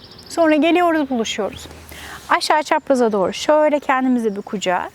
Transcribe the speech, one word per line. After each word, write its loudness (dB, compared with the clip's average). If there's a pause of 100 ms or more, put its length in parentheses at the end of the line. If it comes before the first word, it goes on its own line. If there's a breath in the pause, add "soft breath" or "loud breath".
(280)
Sonra 2
geliyoruz, 2
buluşuyoruz. -4 (600 loud breath)
Aşağı 0
çapraza 0
doğru 0
şöyle 2
kendimizi 0
bir -8
kucağa, -4